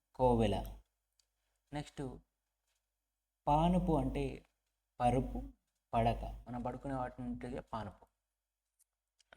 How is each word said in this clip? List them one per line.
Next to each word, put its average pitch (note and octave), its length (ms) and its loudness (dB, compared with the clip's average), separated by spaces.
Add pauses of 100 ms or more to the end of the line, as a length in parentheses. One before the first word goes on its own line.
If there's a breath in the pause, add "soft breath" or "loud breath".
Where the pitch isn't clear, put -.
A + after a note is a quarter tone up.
(160)
కోవెల. A2+ 640 4 (920)
నెక్స్ట్ C#3+ 460 -8 (1300)
పానుపు E3 500 4
అంటే C3 480 -2 (540)
పరుపు, B2 440 0 (500)
పడక, A#2 320 2
మనం A#2+ 360 -10
పడుకునే B2+ 320 -6
వాటిని B2+ 680 -6
పానుపు. - 460 -10 (1300)